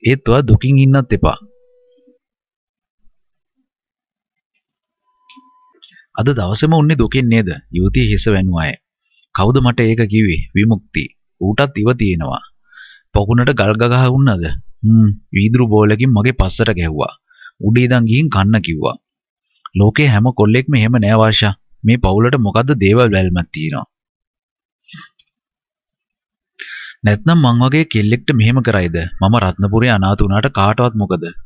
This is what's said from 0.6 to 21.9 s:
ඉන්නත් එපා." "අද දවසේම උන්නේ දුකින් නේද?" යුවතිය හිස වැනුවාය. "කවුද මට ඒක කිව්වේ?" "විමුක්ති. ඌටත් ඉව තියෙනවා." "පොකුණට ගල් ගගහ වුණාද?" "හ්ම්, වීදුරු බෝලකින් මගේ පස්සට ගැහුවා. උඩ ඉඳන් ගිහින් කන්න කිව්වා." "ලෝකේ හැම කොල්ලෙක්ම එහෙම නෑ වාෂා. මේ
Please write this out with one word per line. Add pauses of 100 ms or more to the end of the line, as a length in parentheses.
ඉන්නත්
එපා." (4000)
"අද
දවසේම
උන්නේ
දුකින්
නේද?" (220)
යුවතිය
හිස
වැනුවාය. (640)
"කවුද
මට
ඒක
කිව්වේ?" (100)
"විමුක්ති. (380)
ඌටත්
ඉව
තියෙනවා." (680)
"පොකුණට
ගල්
ගගහ
වුණාද?" (360)
"හ්ම්, (200)
වීදුරු
බෝලකින්
මගේ
පස්සට
ගැහුවා. (480)
උඩ
ඉඳන්
ගිහින්
කන්න
කිව්වා." (760)
"ලෝකේ
හැම
කොල්ලෙක්ම
එහෙම
නෑ
වාෂා. (300)
මේ